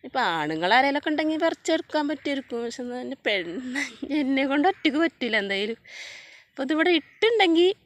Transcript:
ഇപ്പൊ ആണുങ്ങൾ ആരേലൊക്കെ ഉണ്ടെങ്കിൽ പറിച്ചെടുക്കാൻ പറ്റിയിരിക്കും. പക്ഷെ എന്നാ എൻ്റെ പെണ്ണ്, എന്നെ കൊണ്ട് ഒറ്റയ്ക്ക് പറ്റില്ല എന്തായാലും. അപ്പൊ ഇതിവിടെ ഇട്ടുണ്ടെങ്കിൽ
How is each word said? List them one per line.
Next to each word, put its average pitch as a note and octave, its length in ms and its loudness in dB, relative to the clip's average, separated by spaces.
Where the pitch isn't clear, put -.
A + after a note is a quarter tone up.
ഇപ്പൊ C4 120 -4
ആണുങ്ങൾ D#3+ 380 -2
ആരേലൊക്കെ C#4 360 2
ഉണ്ടെങ്കിൽ D#4 320 0
പറിച്ചെടുക്കാൻ D#4+ 680 -2
പറ്റിയിരിക്കും. C#4 540 -6
പക്ഷെ A#3+ 200 -10
എന്നാ B3 200 -10
എൻ്റെ B3+ 140 -8
പെണ്ണ്, A3 540 -4
എന്നെ C4+ 320 2
കൊണ്ട് D4 200 2
ഒറ്റയ്ക്ക് D4+ 340 -2
പറ്റില്ല A#3 380 -4
എന്തായാലും. G3+ 360 -4
അപ്പൊ - 180 -8
ഇതിവിടെ D#4+ 320 2
ഇട്ടുണ്ടെങ്കിൽ F#4+ 720 4